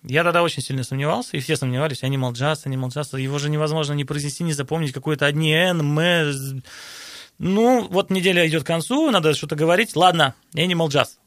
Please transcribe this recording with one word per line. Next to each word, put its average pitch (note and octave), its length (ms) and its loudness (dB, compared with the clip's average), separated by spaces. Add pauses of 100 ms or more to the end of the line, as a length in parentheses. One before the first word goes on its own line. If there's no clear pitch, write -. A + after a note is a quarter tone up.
Я C#3+ 220 0
тогда E3+ 180 4
очень D#3 200 -2
сильно C3 200 -4
сомневался, D3+ 540 -4
и D3 40 -2
все D3 160 -2
сомневались: C3 460 -2
Animal C3 300 -2
Jazz, C#3+ 320 -2
Animal C3 240 -4
Jazz, C3+ 320 -8
его C3+ 180 -4
же D3 120 -4
невозможно D3+ 420 -2
ни D3 120 -2
произнести, C#3+ 400 -6
ни E3 80 0
запомнить, C#3+ 400 -4
какое-то C#3+ 340 -2
одни D3+ 260 2
Н, F3 280 2
М, D#3 520 2
З. C3+ 300 -8 (760)
Ну, A3+ 500 4
вот F#3+ 220 0
неделя F3+ 360 4
идёт D#3 180 0
к - 20 -14
концу, B3 440 0
надо D#3 240 4
что-то D3+ 220 -6
говорить. E3+ 400 2
Ладно, E3+ 380 4 (200)
Animal E3 340 0
Jazz. C#3 200 2 (180)